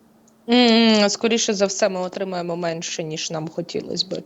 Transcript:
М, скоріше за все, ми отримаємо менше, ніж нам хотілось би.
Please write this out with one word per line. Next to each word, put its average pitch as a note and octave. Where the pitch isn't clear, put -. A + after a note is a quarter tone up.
М, A3+
скоріше A3+
за G3
все, G3
ми F#3+
отримаємо F3+
менше, E3+
ніж D#3
нам D#3+
хотілось -
би. -